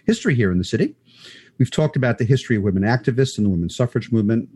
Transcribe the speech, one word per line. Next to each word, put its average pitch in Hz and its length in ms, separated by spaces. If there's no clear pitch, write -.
history 220 260
here 107 180
in 90 60
the 90 60
city. 131 320
We've 123 100
talked - 260
about 123 220
the 131 80
history 123 300
of 101 80
women 95 180
activists 123 560
and 107 80
the 101 60
women's 85 240
suffrage 120 360
movement. 110 440